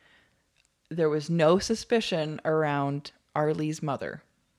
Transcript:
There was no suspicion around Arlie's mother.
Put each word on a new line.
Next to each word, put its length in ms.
There 200
was 220
no 280
suspicion 840
around 640
Arlie's 460
mother. 400